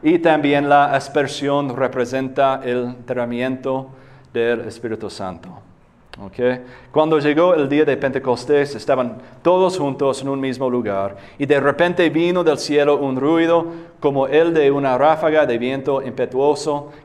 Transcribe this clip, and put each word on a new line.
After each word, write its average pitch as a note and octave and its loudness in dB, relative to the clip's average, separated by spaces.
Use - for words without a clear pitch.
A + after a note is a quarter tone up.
Y E3 4
también C#3+ 2
la C#3+ 4
aspersión C#3 -2
representa C3 -2
el B2 -4
derramamiento C3 -4
del A#2 0
Espíritu A2 -10
Santo. F#2 -12
¿Ok? G2 -16
Cuando D#3 2
llegó D3+ 2
el D3 0
día D3 2
de C3+ 0
Pentecostés, C3+ -2
estaban B2 -2
todos F3+ 2
juntos C#3 -2
en C#3 -6
un C#3 -4
mismo C3 -4
lugar, G2+ -4
y C#3 -2
de C#3+ 4
repente E3+ 2
vino E3+ 0
del D#3 2
cielo D3 2
un C3+ -2
ruido E3 2
como C#3 0
el E3 2
de C#3+ 4
una C#3 0
ráfaga D#3 2
de A#2+ -2
viento C3+ -2
impetuoso C#3+ -2